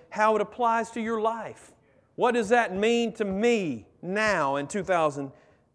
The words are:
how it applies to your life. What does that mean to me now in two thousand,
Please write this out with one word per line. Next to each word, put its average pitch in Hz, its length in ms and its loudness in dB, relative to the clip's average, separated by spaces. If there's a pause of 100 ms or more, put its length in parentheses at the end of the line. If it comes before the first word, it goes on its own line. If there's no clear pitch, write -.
how 214 260 2
it 214 60 2
applies 226 500 -2
to 240 100 -6
your 220 180 -4
life. 214 520 -6 (440)
What 233 200 2
does 214 140 0
that 226 260 2
mean 233 380 2
to 214 120 -4
me 196 640 0 (140)
now 175 560 0
in 143 100 -6
two 190 160 -4
thousand, 147 480 0 (440)